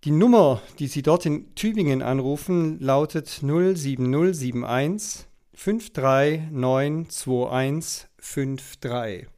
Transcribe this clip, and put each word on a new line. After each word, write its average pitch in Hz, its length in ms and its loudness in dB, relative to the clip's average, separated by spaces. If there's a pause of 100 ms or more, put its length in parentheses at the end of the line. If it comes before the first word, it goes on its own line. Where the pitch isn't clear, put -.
Die 147 80 -2
Nummer, 165 500 6 (200)
die 143 80 -4
Sie 139 140 -6
dort 160 220 4
in 151 300 -4
Tübingen 175 480 0
anrufen, 151 800 -2
lautet 143 600 -2
null 175 340 2
sieben 131 340 -2
null 170 240 2
sieben 123 300 -4
eins 143 640 -4 (260)
fünf 220 380 -4
drei 147 580 2
neun 143 600 0
zwei 127 400 -2
eins 135 580 -4 (100)
fünf - 600 -8
drei. 117 600 -6